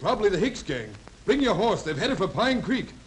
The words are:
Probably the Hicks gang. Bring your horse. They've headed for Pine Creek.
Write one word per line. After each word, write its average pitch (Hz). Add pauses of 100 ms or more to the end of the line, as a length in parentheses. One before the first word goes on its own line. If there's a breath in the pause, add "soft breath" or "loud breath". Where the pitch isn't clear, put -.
Probably 208
the 185
Hicks 240
gang. 120 (340)
Bring 277
your 254
horse. 185
They've 151
headed 170
for 190
Pine 240
Creek. 262 (200)